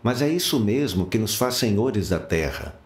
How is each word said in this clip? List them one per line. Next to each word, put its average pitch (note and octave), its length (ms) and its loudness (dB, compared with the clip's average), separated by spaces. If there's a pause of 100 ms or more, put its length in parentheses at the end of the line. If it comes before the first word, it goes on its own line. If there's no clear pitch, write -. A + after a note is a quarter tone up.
Mas B2 180 0
é D3 100 2
isso E3 300 0
mesmo G#2 460 0
que A2 140 0
nos G#2+ 160 -2
faz B2+ 180 0
senhores G#2+ 560 0
da F2 80 2
terra. D2+ 560 -2 (120)